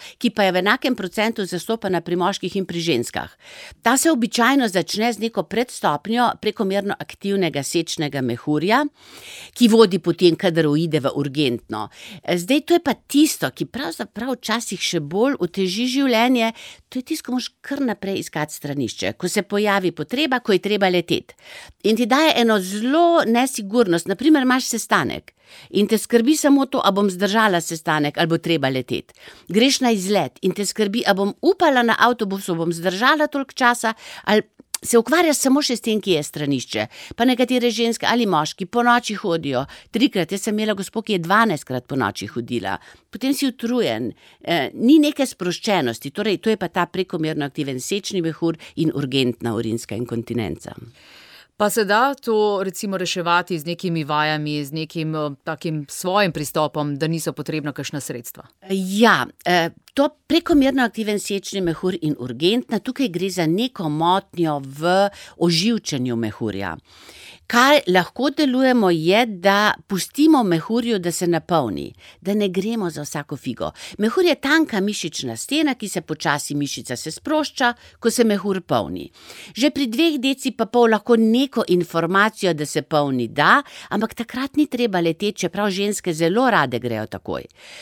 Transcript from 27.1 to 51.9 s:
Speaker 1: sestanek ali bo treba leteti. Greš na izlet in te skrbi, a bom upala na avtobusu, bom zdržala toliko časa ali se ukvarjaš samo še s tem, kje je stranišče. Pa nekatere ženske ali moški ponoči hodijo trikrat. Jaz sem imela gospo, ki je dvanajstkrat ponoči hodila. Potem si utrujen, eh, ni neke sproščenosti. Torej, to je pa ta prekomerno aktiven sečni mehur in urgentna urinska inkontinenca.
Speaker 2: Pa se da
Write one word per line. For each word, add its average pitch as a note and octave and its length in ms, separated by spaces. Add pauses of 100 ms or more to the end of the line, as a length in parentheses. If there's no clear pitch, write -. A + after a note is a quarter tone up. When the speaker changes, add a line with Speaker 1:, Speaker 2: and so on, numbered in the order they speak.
Speaker 1:
sestanek D#3 560
ali E3 100
bo E3 140
treba D#3 280
leteti. B2+ 440 (340)
Greš B3 380
na A#3 80
izlet F#3 480
in F#3 160
te G3+ 80
skrbi, G#3 420
a G3+ 60
bom G3+ 280
upala D4 440
na A3+ 140
avtobusu, G3 560
bom E3 180
zdržala G#3+ 540
toliko C#4 260
časa A#3+ 400 (320)
ali G#3+ 160 (440)
se A#3 120
ukvarjaš D4 400
samo C4+ 280
še A#3+ 120
s - 40
tem, G#3+ 200
kje F3 180
je D3+ 40
stranišče. C#3 600 (320)
Pa A#3 80
nekatere B3 480
ženske A3+ 360
ali A#3 200
moški D#3+ 400
ponoči A#3+ 480
hodijo C#3+ 480 (260)
trikrat. G#3 400
Jaz G3 140
sem G#3+ 100
imela G#3+ 220
gospo, G3 240
ki G#3 160
je E3+ 80
dvanajstkrat F3+ 640
ponoči G#2 380
hodila. A2+ 500 (320)
Potem C4+ 240
si C4+ 140
utrujen, F3+ 640 (320)
eh, D3+ 300
ni D4 260
neke D4 260
sproščenosti. E3+ 840
Torej, G#3 260
to - 120
je G#3+ 80
pa F3+ 100
ta F3 180
prekomerno D#3+ 600
aktiven C#3 340
sečni G3 420
mehur E3 360 (180)
in D#3+ 180
urgentna B2 600
urinska A2+ 400
inkontinenca. A#2 800 (800)
Speaker 2:
Pa G#3 120
se G#3 160
da A#3 280